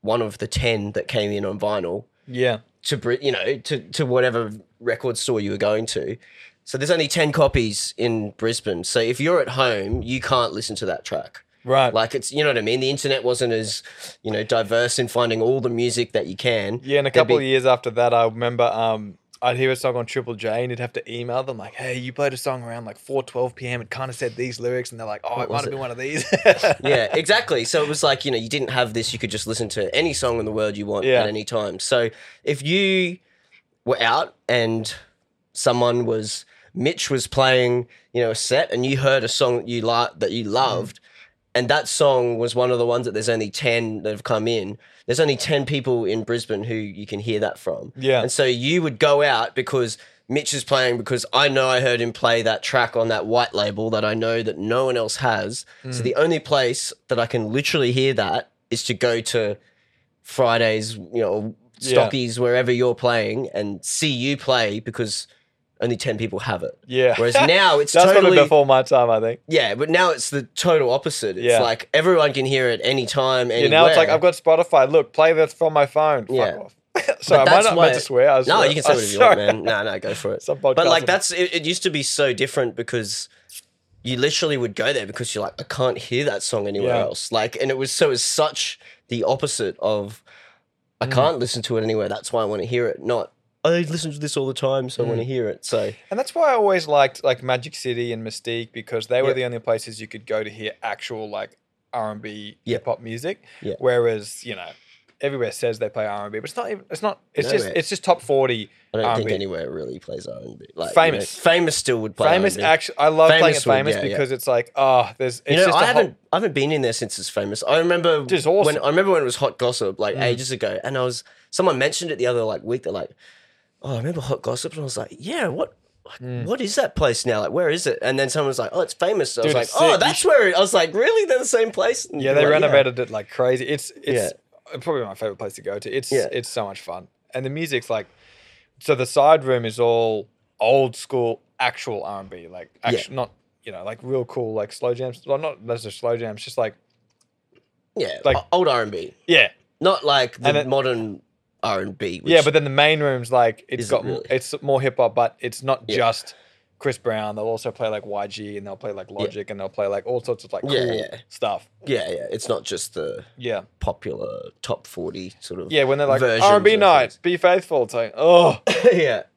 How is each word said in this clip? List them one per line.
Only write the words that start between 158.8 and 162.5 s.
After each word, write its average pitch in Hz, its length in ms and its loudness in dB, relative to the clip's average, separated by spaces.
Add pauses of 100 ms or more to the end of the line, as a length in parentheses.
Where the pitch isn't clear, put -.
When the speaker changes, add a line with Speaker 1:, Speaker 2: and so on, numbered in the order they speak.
Speaker 2:
like, 95 180 -12
Speaker 1:
Yeah. 98 80 -12
Speaker 2:
Logic 101 320 -8
and 104 80 -12
they'll 95 120 -8
play, 101 160 -4
like, 101 200 -4
all 120 160 -4
sorts 120 220 -8
of, - 80 -14
like, 95 140 -8
Speaker 1:
Yeah, 135 180 0
Speaker 2:
cool 117 100 -2
Speaker 1:
yeah. - 220 -8 (120)
Speaker 2:
stuff. - 400 -6 (180)
Speaker 1:
Yeah, 113 240 -2
yeah. - 200 -8
It's - 180 -8
not 113 160 -2